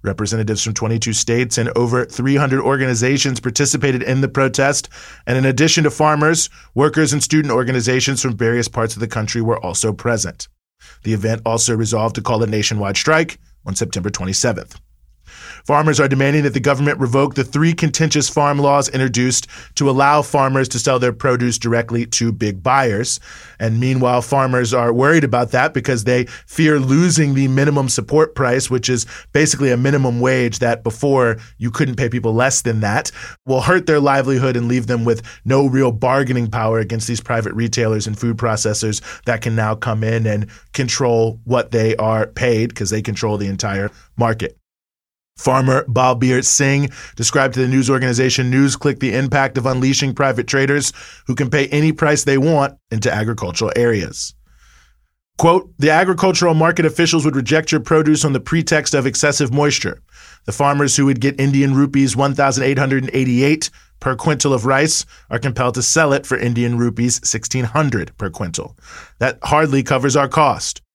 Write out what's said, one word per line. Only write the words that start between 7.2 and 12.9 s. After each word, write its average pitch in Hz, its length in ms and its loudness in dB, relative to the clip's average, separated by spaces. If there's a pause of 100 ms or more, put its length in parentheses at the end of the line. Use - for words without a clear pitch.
student 147 320 0
organizations 127 680 0
from 120 160 -4
various 117 320 0
parts 113 260 -4
of 101 60 -12
the 113 60 -4
country 110 340 -4
were 113 240 -2
also 92 300 -2
present. 107 540 -4 (560)
The 110 100 0
event 110 320 -2
also 113 280 0
resolved 110 420 -2
to - 40 -6
call 113 220 0
a 113 40 2
nationwide 104 520 -2